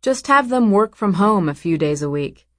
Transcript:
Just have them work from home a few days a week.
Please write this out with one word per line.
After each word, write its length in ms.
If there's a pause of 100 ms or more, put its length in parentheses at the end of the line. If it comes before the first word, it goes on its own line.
Just 240
have 240
them 200
work 240
from 200
home 340
a 60
few 240
days 240
a 80
week. 360 (120)